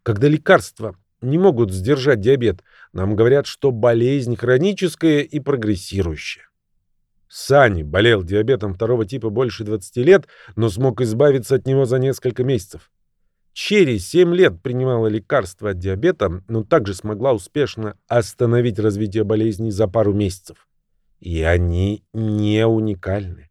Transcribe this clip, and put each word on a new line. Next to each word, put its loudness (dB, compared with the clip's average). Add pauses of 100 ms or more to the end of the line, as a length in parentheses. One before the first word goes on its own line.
Когда 0
лекарства 0 (260)
не -2
могут 2
сдержать 0
диабет, 0 (280)
нам -2
говорят, 4
что -2
болезнь 0
хроническая 0
и -6
прогрессирующая. -4 (880)
Сани 2
болел 2
диабетом -2
второго -2
типа -8
больше -4
двадцати -6
лет, 4 (300)
но 0
смог -2
избавиться 2
от -4
него 0
за -2
несколько -2
месяцев. -6 (640)
Черри 0
семь 2
лет 2
принимала -2
лекарства -4
от -6
диабета, -2
но -4
также 0
смогла -4
успешно -4 (120)
остановить 0
развитие -2
болезни -2
за 0
пару 2
месяцев. -4 (540)
И -4
они 0 (100)
не 0
уникальны. -4